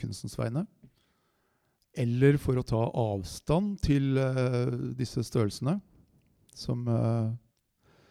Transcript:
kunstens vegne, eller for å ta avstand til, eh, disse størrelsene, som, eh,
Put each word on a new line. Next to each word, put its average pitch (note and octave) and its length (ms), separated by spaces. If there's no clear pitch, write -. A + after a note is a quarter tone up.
kunstens G#2+ 380
vegne, A#2+ 280
eller C3 460
for B2+ 180
å B2+ 80
ta A2+ 320
avstand C#3+ 880
til, C#3 340
eh, B2+ 560
disse B2+ 240
størrelsene, A#2 560
som, A#2+ 340
eh, A2+ 460